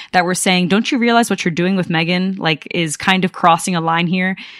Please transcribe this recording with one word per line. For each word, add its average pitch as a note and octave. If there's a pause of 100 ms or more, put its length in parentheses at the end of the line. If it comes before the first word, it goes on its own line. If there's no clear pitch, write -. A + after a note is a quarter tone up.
(120)
that F3+
were F3+
saying, F3+
"Don't G3+
you C#4+
realize A#3
what G3
you're F3
doing F3+
with F3+
Megan, F3+
like, D#3+
is E3
kind F#3
of F#3
crossing F3
a E3+
line E3
here?" F#3 (240)